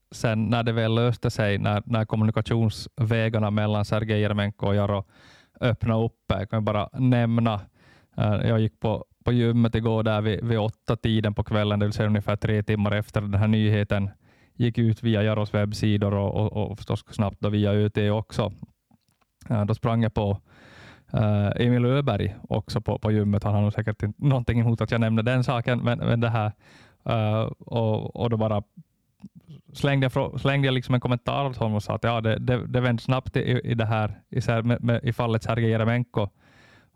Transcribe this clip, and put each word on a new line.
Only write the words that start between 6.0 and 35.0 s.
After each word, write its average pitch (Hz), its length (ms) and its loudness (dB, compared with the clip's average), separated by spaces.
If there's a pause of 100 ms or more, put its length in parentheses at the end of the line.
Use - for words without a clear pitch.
upp. - 240 -8
Jag 98 220 -6
kan 110 140 -2
bara 104 280 0
nämna, 117 680 2 (560)
eh, 107 180 2
jag 113 260 2
gick 110 200 -2
på 107 240 -4 (200)
på 120 80 0
gymmet 117 420 2
igår 113 280 0
där 107 180 0
vid, 107 240 -2
vid 117 140 0
åtta-tiden 110 760 -2
på 113 100 -4
kvällen, 104 340 0
det 104 80 2
vill 104 60 -2
säga 110 160 -2
ungefär 104 280 0
tre 107 260 0
timmar 104 300 0
efter 107 280 -2
den 101 140 -2
här 104 140 2
nyheten 104 640 2 (440)
gick 120 240 -2
ut 113 240 2
via 110 200 2
Jaros 107 320 0
webbsidor 104 600 0
och, 101 200 0
och, 107 360 -2
och 101 80 -10
förstås - 320 -6
snabbt 101 300 -4
då 107 80 0
via 104 240 2
Ö 104 160 2
T 104 220 0
också. 107 420 -2 (960)
Eh, 104 160 0
då 107 100 0
sprang 117 280 0
jag 110 120 0
på, 101 240 0 (720)
eh, 104 540 0
Emil 123 180 4
Öberg 120 520 0 (120)
också 110 320 -4
på, 107 180 -2
på 107 140 0
gymmet. 104 320 2
Han 104 100 0
har 104 80 2
nog 104 100 2
säkert 107 300 -4
inte 107 240 -4
någonting 123 340 2
emot 117 200 2
att 110 100 -2
jag 117 100 0
nämner 113 220 2
den 123 220 2
saken, 123 340 0
men, 120 200 0
men 117 220 0
det 117 80 2
här, 110 240 0 (520)
eh, 110 380 0 (160)
och, 110 580 -2
och 113 140 -2
då 113 60 0
bara 107 260 0 (1120)
slängde 139 320 0
jag 127 80 0
frå-, 135 260 -2
slängde 139 280 2
jag 131 80 2
liksom 127 200 -2
en 123 60 2
kommentar 123 440 -2
åt 127 120 -6
honom 110 180 -2
och 104 80 0
sa 107 120 -4
att 107 100 -4
ja, 117 160 0
det, 110 180 0
det, 123 280 -2
det 127 140 -2
vände 120 220 0
snabbt 131 340 -2
i, 123 280 0
i 120 100 -2
det 113 120 0
här, 107 420 -2
i 123 120 -4
ser-, 113 220 0
med, 120 200 0
med, 117 220 0